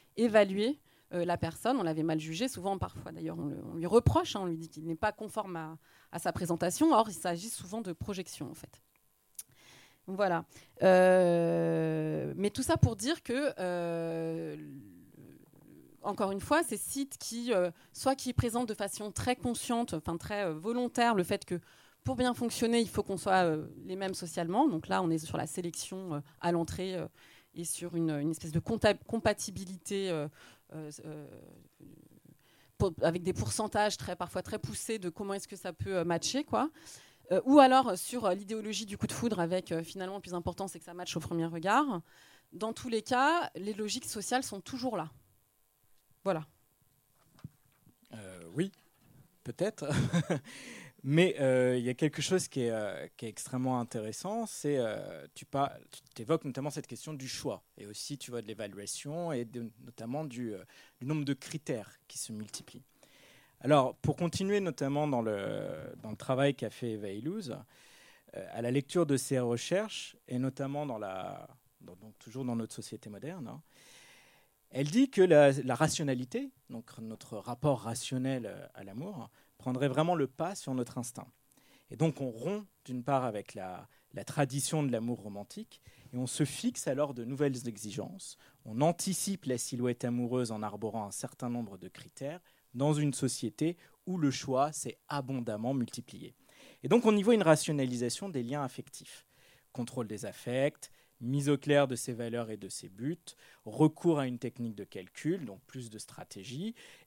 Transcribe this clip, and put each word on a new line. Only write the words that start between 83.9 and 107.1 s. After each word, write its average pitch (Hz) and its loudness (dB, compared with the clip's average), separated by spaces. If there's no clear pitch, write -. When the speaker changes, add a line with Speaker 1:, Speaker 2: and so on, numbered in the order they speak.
Speaker 2:
la - -8
tradition 143 0
de 135 2
l'amour 117 -2
romantique, 104 -12
et 123 -6
on 127 -2
se 147 0
fixe - -2
alors 139 0
de 120 -6
nouvelles 131 0
exigences. 107 -8
On 113 0
anticipe 175 0
la 127 0
silhouette 123 -2
amoureuse 120 0
en 107 -4
arborant 104 -4
un 101 -10
certain - -8
nombre 113 -6
de 90 -14
critères - -10
dans 139 4
une 147 2
société 135 -2
où 185 -4
le 147 4
choix 131 0
s'est - -8
abondamment 123 -2
multiplié. - -6
Et 135 -4
donc 226 6
on 214 8
y 202 4
voit 226 8
une 208 6
rationalisation 143 4
des 143 -4
liens 139 -2
affectifs. - -12
Contrôle 120 -6
des 104 -8
affects, 127 -2
mise 139 0
au 143 6
clair 143 6
de 123 -2
ses 127 -6
valeurs 117 -4
et 107 -8
de 98 -10
ses - -12
buts, 123 -4
recours 151 4
à 139 0
une 123 -4
technique 117 -6
de 101 -10
calcul, 143 -6
donc 98 -12
plus 123 -12
de 107 -14
stratégie, 131 -10